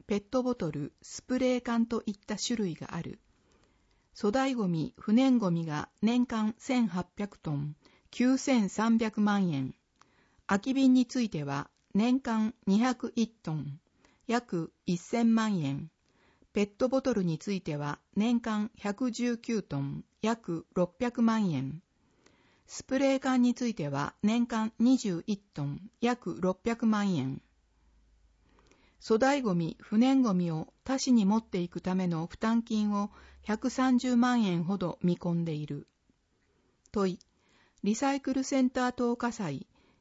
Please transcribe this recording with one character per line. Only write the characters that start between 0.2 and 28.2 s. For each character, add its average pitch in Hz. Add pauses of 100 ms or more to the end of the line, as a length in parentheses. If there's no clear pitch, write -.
ト 254
ボ 247
ト 180
ル、 143
ス -
プ 254
レ 254
ー 240
缶 233
と 226
い 214
っ -
た -
種 233
類 185
が -
あ 165
る。 - (960)
粗 208
大 262
ご 220
み、 160
不 214
燃 254
ご 202
み 170
が 151 (140)
年 240
間 220
千 247
八 175 (100)
百 202
ト 165
ン、 147 (340)
九 254
千 247
三 226
百 220
万 202
円。 135 (720)
空 196
き 262
瓶 269
に 254
つ 247
い 220
て 151
は 139 (240)
年 247
間 226 (120)
二 196
百 240
一 226 (140)
ト 160
ン、 143 (460)
約 226 (140)
一 175
千 233
万 220
円。 143 (600)
ペ 208
ッ -
ト 254
ボ 269
ト 262
ル 202
に 165
つ 202
い 180
て 151
は 147 (180)
年 233
間 220
百 208
十 240
九 226
ト 143
ン、 139 (160)
約 214
六 175 (100)
百 240
万 220
円。 135 (880)
ス -
プ 262
レ 269
ー -
缶 262
に 240
つ 247
い 220
て 147
は 139 (100)
年 226
間 226
二 254
十 185
一 202 (140)
ト 151
ン、 143 (120)
約 240
六 185
百 233
万 208
円。 135 (1600)